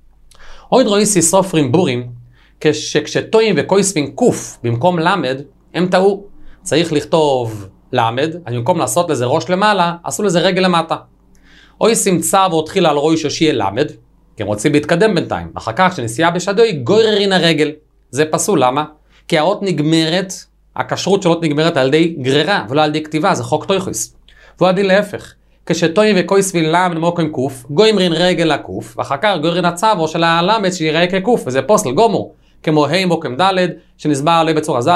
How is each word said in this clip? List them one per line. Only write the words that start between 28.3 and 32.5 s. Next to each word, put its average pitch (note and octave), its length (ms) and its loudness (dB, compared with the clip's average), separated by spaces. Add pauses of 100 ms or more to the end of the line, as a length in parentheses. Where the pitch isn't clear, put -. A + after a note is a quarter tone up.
לקוף, A#2+ 540 -4
ואחר C#3 180 -4
כך G3+ 260 0
גוררין E3+ 220 0
הצוואר F3 420 0
של E3 180 -2
הלמד F3+ 460 2
שיראה D#3+ 360 0
כקוף, F#3+ 400 0
וזה C3 160 0
פוסל F#3+ 280 2
גמור. E3 440 0 (280)